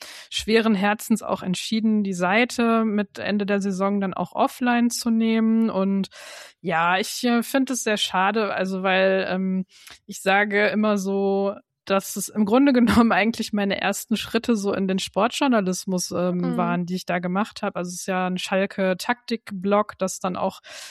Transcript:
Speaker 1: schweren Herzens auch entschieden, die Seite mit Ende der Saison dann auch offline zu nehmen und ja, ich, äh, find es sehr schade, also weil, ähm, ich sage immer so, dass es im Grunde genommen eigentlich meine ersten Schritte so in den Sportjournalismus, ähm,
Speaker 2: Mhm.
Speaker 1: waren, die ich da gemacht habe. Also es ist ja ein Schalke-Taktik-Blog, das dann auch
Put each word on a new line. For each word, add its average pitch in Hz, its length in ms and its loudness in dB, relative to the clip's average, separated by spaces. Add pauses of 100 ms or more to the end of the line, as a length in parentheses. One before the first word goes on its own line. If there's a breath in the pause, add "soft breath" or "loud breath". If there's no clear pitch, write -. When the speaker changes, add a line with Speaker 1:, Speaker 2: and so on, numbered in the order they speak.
(300 loud breath)
Speaker 1:
schweren 226 440 2
Herzens 208 480 0
auch - 200 -4
entschieden, 214 640 0
die 196 100 -4
Seite 226 720 2
mit 208 340 -2
Ende 202 280 -2
der 202 140 2
Saison 196 400 0
dann 196 140 -2
auch - 180 -4
offline 240 580 2
zu - 200 -2
nehmen 226 600 2
und 190 380 0 (520 loud breath)
ja, 170 380 2
ich, - 260 -4
äh, 240 180 2
find 269 280 0
es 254 140 -4
sehr 214 120 0
schade, 202 580 0
also 190 280 -4
weil, 190 460 2
ähm, 185 380 -2 (400 loud breath)
ich - 140 -14
sage 202 480 2
immer 214 300 2
so, 196 560 0 (360)
dass 196 260 0
es 196 120 -6
im 214 160 0
Grunde 269 280 6
genommen 226 400 6
eigentlich 208 400 0
meine 202 280 0
ersten 202 360 -2
Schritte 226 400 -2
so 202 160 0
in 196 160 0
den 190 100 0
Sportjournalismus, 190 1120 0
ähm, 180 260 0
Speaker 2:
Mhm. 180 200 -2
Speaker 1:
waren, 175 300 0
die 180 100 -4
ich - 100 -10
da 180 120 -2
gemacht 185 440 -4
habe. 202 140 -4
Also 175 120 -6
es 180 120 -12
ist - 60 -12
ja 185 200 -2
ein 180 120 -4
Schalke-Taktik-Blog, 196 1600 -2
das - 220 -6
dann 185 160 -4
auch - 240 -4 (300 loud breath)